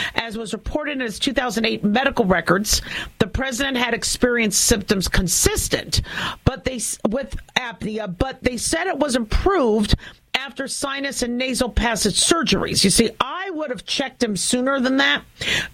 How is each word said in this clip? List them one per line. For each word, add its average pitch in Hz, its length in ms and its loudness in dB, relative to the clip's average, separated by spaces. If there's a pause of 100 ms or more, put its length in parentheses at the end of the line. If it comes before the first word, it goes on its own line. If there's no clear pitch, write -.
(160)
As 226 200 -6
was 220 160 -6
reported 294 400 -4
in 262 80 -4
his 226 200 -4
two 277 120 0
thousand 226 320 0
eight 220 200 0
medical 240 400 2
records, 185 580 2 (360)
the 220 100 2
president 269 480 -2
had 240 180 0
experienced 233 680 2
symptoms 202 420 2
consistent, - 960 0 (420)
but 262 200 2
they 262 120 -4
s-, - 220 -6 (100)
with 262 280 -4 (200)
apnea, 214 640 -4
but - 240 -2
they 254 140 0
said 330 320 -2
it 320 100 -2
was 269 180 2
improved 226 800 4 (400)
after 269 340 -4
sinus 277 540 -4
and 240 160 -2
nasal 254 300 0
passage 208 520 0
surgeries. - 640 2
You 196 60 6
see, 226 200 4 (100)
I 359 300 -2
would 302 200 -6
have 208 140 -8
checked - 380 -4
him 214 140 -2
sooner 254 440 0
than 262 180 2
that 285 240 2 (500)